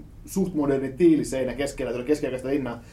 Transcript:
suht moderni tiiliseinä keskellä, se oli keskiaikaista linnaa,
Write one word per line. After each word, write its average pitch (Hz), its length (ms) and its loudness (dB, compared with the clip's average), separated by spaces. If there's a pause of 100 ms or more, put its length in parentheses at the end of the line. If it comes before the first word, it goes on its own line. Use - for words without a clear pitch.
(260)
suht - 280 -2
moderni 135 380 0
tiiliseinä 135 640 4
keskellä, 131 380 -4
se 123 60 -4
oli 123 80 -6
keskiaikaista 131 420 -2
linnaa, 131 300 -2 (140)